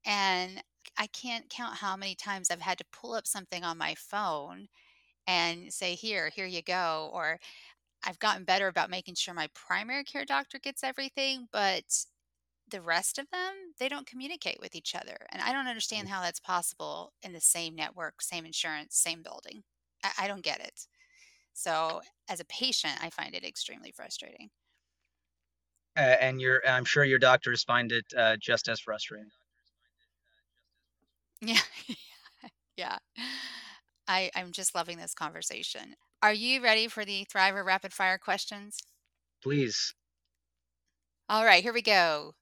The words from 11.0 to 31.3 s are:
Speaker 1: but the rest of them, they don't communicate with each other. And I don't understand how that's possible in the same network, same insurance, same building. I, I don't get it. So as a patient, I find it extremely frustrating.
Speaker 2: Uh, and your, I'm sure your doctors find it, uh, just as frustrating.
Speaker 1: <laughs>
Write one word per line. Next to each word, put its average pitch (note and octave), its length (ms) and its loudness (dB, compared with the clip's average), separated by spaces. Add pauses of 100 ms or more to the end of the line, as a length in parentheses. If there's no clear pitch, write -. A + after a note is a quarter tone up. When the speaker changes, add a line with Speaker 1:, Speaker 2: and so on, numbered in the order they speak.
Speaker 1:
but - 540 0 (640)
the G3 120 -8
rest E3+ 360 0
of C#4+ 120 -8
them, F#4 240 -4 (240)
they B3+ 100 0
don't C#4 180 -6
communicate B3+ 540 -8
with - 140 -14
each E3 200 -8
other. - 360 -12
And F#3+ 120 -6
I B3+ 100 2
don't C4+ 160 -2
understand G#3+ 400 -4
how G3 140 -4
that's F3 180 -4
possible E3+ 720 -4 (100)
in F#3+ 100 -14
the E3 80 -14
same E3 340 2
network, D#3+ 480 -6
same E3+ 220 -6
insurance, D#3+ 520 -4
same E3 260 0
building. - 400 -16 (420)
I, F#3+ 200 -2
I G3 40 -2
don't G3 160 -8
get D3+ 160 -2
it. - 260 -14 (680)
So D#3+ 480 0 (260)
as F3 120 -6
a E3 40 -12
patient, G#3+ 580 -2
I E3 80 -6
find - 240 -8
it - 100 -8
extremely - 460 -10
frustrating. - 600 -14 (1500)
Speaker 2:
Uh, B2+ 240 8
and C3 200 2
your, C3 280 4
I'm B2+ 160 4
sure C#3+ 200 6
your C3 140 6
doctors B2+ 460 6
find A#2+ 260 2
it, A#2 140 0 (120)
uh, A2+ 240 6
just - 280 0
as A2+ 120 -2
frustrating. G#2+ 520 -8
Speaker 1:
<laughs> - 60 -20 (2000)